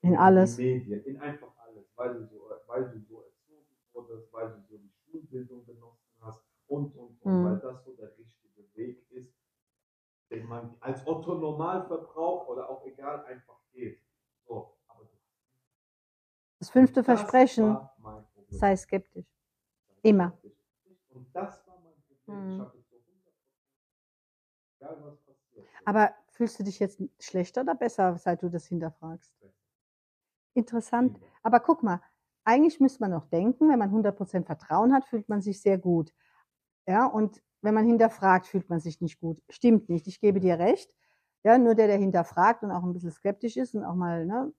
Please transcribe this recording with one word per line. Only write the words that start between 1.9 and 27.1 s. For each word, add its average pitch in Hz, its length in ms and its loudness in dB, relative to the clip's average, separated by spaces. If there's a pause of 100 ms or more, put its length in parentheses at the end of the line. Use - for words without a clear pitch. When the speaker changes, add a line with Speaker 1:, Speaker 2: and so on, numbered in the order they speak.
Speaker 2:
weil 120 180 -8
du 110 140 -14
so, 104 220 -20 (180)
weil 123 220 -6
du 110 120 -18
so 113 220 -20
erzogen - 420 -20 (280)
wurdest, 117 400 -20
weil 113 180 -12
du 104 180 -20
so 107 80 -20
die 101 140 -20 (120)
Schulbildung 127 640 -18
genossen 117 440 -20 (120)
hast 113 220 -20 (240)
und, 143 280 -8
und, - 260 -20
und, - 40 -14
Speaker 1:
Mhm. 185 200 0
Speaker 2:
weil - 140 -2
das 127 240 -16
so 131 120 -20
der 107 220 -20
richtige 113 460 -20 (120)
Weg 123 360 -16
ist, 127 220 -20 (960)
den 113 180 -14
man 117 320 -16
als 131 280 -12
Otto 160 280 -8
Normalverbraucher 165 1120 -8
oder 127 200 -12
auch 135 160 -16
egal 135 400 -14
einfach 127 340 -20 (120)
geht. 120 280 -16 (480)
So, - 300 -16 (100)
aber - 180 -20
du - 40 -20 (1500)
Speaker 1:
Das - 100 -16
fünfte 262 320 4
Speaker 2:
und 254 60 -2
das 233 120 4
Speaker 1:
Versprechen, 254 460 4
Speaker 2:
war - 340 -2
mein - 240 -20 (100)
Problem. - 260 -16
Speaker 1:
sei 196 160 2
skeptisch. 190 500 -10 (600)
Speaker 2:
Sei - 220 0
Speaker 1:
Immer. 180 280 4
Speaker 2:
skeptisch. - 140 -20 (580)
Und 131 260 -20
das 196 320 -14
war 180 160 -20
mein 165 100 -20 (140)
Problem. 202 420 -16
Ich 190 80 -10
Speaker 1:
Mhm. - 40 -12
Speaker 2:
hatte - 160 -18 (120)
so - 60 -20 (120)
hundert - 260 -20
Prozent, - 440 -20 (1000)
egal 151 240 -18
was 147 180 -20
passiert. - 460 -20 (180)
Speaker 1:
Aber 208 280 2 (160)
fühlst - 300 -6
du 208 40 -6
dich 196 160 -10
jetzt 196 220 -4 (180)